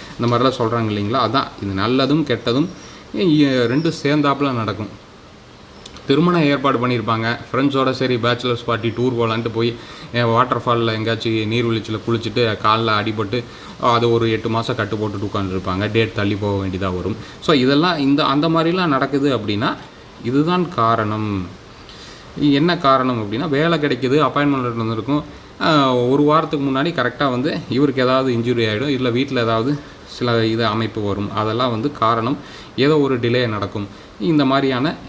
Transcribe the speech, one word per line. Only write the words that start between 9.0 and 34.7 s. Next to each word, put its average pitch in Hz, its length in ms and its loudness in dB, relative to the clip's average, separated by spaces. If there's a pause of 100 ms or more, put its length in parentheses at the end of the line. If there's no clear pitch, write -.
போகலான்ட்டு 117 420 0
போய், 117 200 0 (400)
அஹ், 120 100 2
வாட்டர் 120 420 2
ஃபால்ல 117 280 2
எங்கேயாச்சும் 110 400 -2
நீர்வீழ்ச்சியில 110 760 0
குளிச்சுட்டு 110 560 0
கால்ல 110 260 4
அடிபட்டு, 107 540 -2 (380)
அஹ், 127 100 4
அது 117 200 4
ஒரு 117 200 2
எட்டு 110 180 -2
மாசம் 113 260 -2
கட்டு 107 200 -2
போட்டுட்டு 104 380 -4
உட்காந்துருப்பாங்க. 95 580 -2
டேட் 110 240 0
தள்ளி 104 200 0
போக 101 300 -2
வேண்டியதா 92 300 -4
வரும். 92 200 -4 (260)
So 165 140 2
இதெல்லாம் 143 420 2
இந்த, 143 280 2
அந்த 147 240 2
மாதிரிலாம் 165 380 2
நடக்குது 139 500 0
அப்படின்னா 107 380 -2 (480)
இதுதான் 160 500 0
காரணம். 107 760 0 (920)
என்ன 147 380 2
காரணம் 131 440 2
அப்படின்னா, 113 280 -4
வேலை 156 300 2
கிடைக்குது, 135 420 2
அப்பாயின்மெண்ட் 143 400 0
லெட்டர் 120 140 -4
வந்திருக்கும். 113 480 -2 (360)
அஹ், 135 500 2
ஒரு 143 140 4
வாரத்துக்கு 147 480 2
முன்னாடி 131 120 0
கரெக்டா 143 460 -2
வந்து 143 300 -2 (100)
இவருக்கு 131 320 2
ஏதாவது 127 360 2
இன்ஜுரி 117 200 0
ஆயிடும், 110 300 0
இல்ல 127 220 0
வீட்ல 123 320 0
ஏதாவது 117 540 0 (140)
சில 117 360 0
இது 113 200 2
அமைப்பு 107 380 -2
வரும். 98 320 -2
அதெல்லாம் 110 360 0
வந்து 117 200 -2
காரணம், 113 460 0 (380)
ஏதோ 147 240 4
ஒரு 131 200 2
டிலே 120 280 2
நடக்கும். 101 400 -4 (320)
இந்த 156 260 2
மாதிரியான 135 500 0 (140)